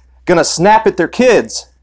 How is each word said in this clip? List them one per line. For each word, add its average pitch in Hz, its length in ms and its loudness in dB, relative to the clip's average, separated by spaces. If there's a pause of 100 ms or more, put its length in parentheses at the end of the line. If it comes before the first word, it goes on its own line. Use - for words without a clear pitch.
(280)
gonna 170 180 2
snap 214 420 0
at - 120 -2
their 165 100 0
kids 202 580 -2 (160)